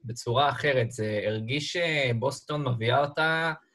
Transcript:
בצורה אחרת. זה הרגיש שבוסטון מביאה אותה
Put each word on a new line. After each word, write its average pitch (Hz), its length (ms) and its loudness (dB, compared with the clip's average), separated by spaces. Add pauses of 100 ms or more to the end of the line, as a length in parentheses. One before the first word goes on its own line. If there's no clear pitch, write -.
בצורה 120 460 0
אחרת. 131 420 2
זה 107 360 -2
הרגיש 123 500 -2
שבוסטון 139 880 0
מביאה 120 320 2
אותה 160 540 0 (220)